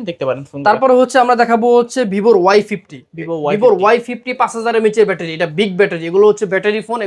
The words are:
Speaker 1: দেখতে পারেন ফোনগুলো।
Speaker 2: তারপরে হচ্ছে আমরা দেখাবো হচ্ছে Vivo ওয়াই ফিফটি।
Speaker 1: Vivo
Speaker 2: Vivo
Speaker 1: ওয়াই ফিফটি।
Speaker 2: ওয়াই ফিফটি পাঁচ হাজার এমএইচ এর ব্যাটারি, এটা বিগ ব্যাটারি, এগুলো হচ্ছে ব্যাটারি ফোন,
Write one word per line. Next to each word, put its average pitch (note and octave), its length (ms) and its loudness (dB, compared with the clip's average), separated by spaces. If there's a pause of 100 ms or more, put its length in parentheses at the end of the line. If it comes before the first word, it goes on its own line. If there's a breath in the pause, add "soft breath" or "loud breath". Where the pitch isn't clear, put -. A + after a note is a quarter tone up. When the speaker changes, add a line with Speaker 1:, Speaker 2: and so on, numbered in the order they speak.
Speaker 1:
দেখতে E3+ 180 -10
পারেন C3 220 -4
ফোনগুলো। C#3+ 200 -6
Speaker 2:
তারপরে B3+ 300 2
হচ্ছে B3+ 240 2
আমরা B3 180 2
দেখাবো A#3 260 2 (120)
হচ্ছে A#3 200 -2 (140)
Vivo G#3 180 2 (120)
ওয়াই G3 160 4 (100)
ফিফটি। F#3+ 280 -12 (200)
Speaker 1:
Vivo E3 100 -12
Speaker 2:
Vivo E3 160 -6
Speaker 1:
ওয়াই D3 140 -2
ফিফটি। G3+ 260 2
Speaker 2:
ওয়াই A3+ 220 4
ফিফটি B3 260 -10 (100)
পাঁচ A3+ 160 0
হাজার A3+ 220 -2
এমএইচ A3 220 0
এর G3+ 80 4
ব্যাটারি, E3+ 280 -6
এটা E3+ 100 -2 (100)
বিগ F#3+ 220 -2
ব্যাটারি, F#3+ 300 -2
এগুলো G3 200 4
হচ্ছে G#3 240 -2
ব্যাটারি G#3 340 -2
ফোন, A#3 200 -6